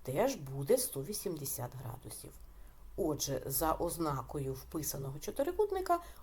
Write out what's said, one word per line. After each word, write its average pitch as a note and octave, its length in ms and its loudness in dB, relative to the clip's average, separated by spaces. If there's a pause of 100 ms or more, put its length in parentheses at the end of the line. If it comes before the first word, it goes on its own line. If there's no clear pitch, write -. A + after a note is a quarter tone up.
теж A3 320 2
буде C#3 420 4
сто C#3+ 260 2
вісімдесят D3 720 -4
градусів. A#2 560 -10 (640)
Отже, D#3 480 2
за D#3+ 280 4
ознакою D3+ 800 0
вписаного C#3 640 -4
чотирикутника F4+ 800 2 (240)